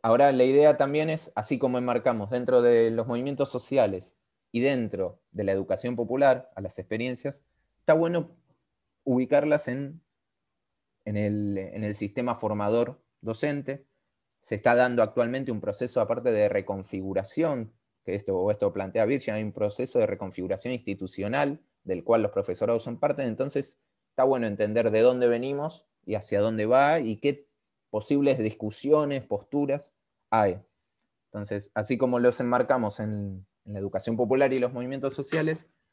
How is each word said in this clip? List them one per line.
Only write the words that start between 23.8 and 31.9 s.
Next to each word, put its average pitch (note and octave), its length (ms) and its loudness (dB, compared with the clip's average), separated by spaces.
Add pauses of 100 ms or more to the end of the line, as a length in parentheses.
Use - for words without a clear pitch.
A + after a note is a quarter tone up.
está C3 140 0
bueno B2+ 240 2
entender G#2+ 420 0
de A2 120 4
dónde B2 260 4
venimos C#3 580 -4 (180)
y G#2+ 120 -4
hacia G2+ 240 -2
dónde A2 260 0
va C#3 320 6
y A2+ 200 -2
qué C#3 300 -4 (420)
posibles C#3 480 0
discusiones, C3 840 0
posturas C#3+ 720 -4 (360)
hay. G#2 300 2 (680)
Entonces, G#2 480 -8
así G#2+ 220 -2